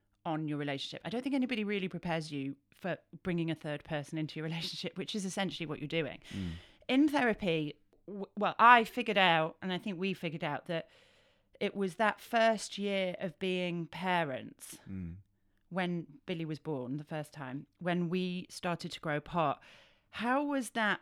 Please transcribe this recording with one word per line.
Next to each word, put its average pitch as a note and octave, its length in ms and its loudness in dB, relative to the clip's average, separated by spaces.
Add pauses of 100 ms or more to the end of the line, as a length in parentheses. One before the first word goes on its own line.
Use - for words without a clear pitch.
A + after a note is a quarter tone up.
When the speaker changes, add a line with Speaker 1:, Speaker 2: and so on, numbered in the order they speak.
(260)
Speaker 1:
on D#3 220 -2
your D3 100 -2
relationship. C#3+ 460 -6
I - 60 -10
don't A3+ 140 -4
think C4+ 120 0
anybody B3 280 0
really G3+ 260 0
prepares D#3+ 420 -4
you C#3 240 -4 (140)
for - 280 -6 (240)
bringing E3+ 300 0
a D#3 40 -2
third D3 280 -6
person D3+ 340 -4
into D#3 220 -4
your D#3+ 60 -4
<laughs> D#3+ 40 -4
relationship, E3 480 -6
which - 160 -6
is G3+ 120 -4
essentially F3 420 -2
what D3+ 120 -6
you're D3+ 80 -6
doing. D#3 320 -2 (140)
Speaker 2:
Mm. F#2+ 180 -4 (360)
Speaker 1:
In C#4 220 8
therapy, G#3 640 2 (320)
w-, G3 180 -8 (120)
well, G3+ 200 0
I A#3 280 10
figured A3 320 -2
out, E3 440 6
and F#3 120 -2
I F3+ 40 0
think F3+ 220 -6
we F#3+ 140 0
figured E3+ 300 -6
out, D3 240 -2
that E3 200 -4 (720)
it G3+ 160 -2
was F#3+ 200 -2
that G#3+ 260 2
first A3+ 560 2
year G3 420 0
of F3+ 200 -6
being F3+ 480 0
parents E3 920 -2 (100)
Speaker 2:
Mm. F#2 260 -8 (540)
Speaker 1:
when F3 380 -2 (180)
Billy E3 200 -4
was D#3 140 -6
born C3+ 380 -4
the D3+ 60 -8
first D3+ 300 -8
time, C3+ 340 -10 (120)
when F3 300 0
we F3+ 400 -2
started E3+ 440 -6
to - 60 -10
grow D3+ 180 -2
apart. D3+ 420 0 (560)
How B3+ 280 0
was C#4 280 -2
that G#3+ 300 0